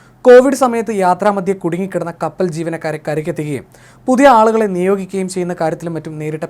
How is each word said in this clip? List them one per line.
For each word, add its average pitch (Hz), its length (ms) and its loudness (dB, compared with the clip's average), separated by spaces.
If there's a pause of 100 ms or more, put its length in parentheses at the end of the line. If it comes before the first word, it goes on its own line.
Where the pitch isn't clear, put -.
(220)
കോവിഡ് 254 320 8
സമയത്ത് 233 380 -2
യാത്രാമധ്യേ 190 640 0
കുടുങ്ങിക്കിടന്ന 175 580 -6 (100)
കപ്പൽ 165 260 -4
ജീവനക്കാരെ 160 600 -8
കരയ്ക്കെത്തിക്കുകയും 151 560 -6 (420)
പുതിയ 254 220 4
ആളുകളെ 220 360 4
നിയോഗിക്കുകയും 190 640 -4
ചെയ്യുന്ന 180 320 -6
കാര്യത്തിലും 165 340 -6
മറ്റും 156 240 -12
നേരിട്ട 156 320 -8